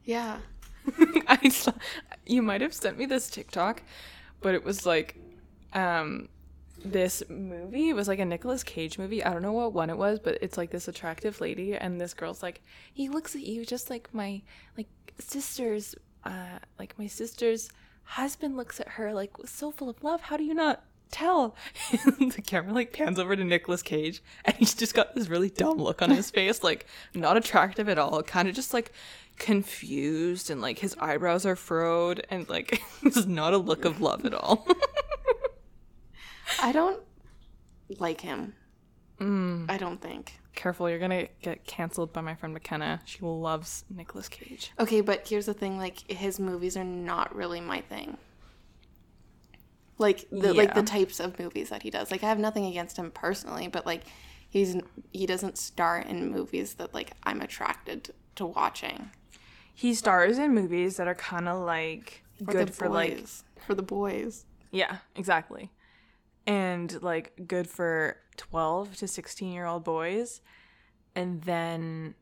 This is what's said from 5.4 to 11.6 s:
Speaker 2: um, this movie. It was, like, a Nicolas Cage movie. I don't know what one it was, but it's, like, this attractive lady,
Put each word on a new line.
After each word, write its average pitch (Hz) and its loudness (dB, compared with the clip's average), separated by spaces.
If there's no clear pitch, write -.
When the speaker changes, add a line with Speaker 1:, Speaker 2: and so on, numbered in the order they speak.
Speaker 2:
um, 170 0
this 185 2
movie. 190 -2
It 320 2
was, 202 0
like, 196 0
a 196 2
Nicolas 240 -2
Cage 160 -6
movie. 196 -4
I 185 2
don't 170 -2
know 202 -2
what 233 0
one 165 0
it 165 -4
was, 208 2
but 196 0
it's, - -4
like, 170 -4
this 180 -6
attractive 175 -6
lady, 185 -4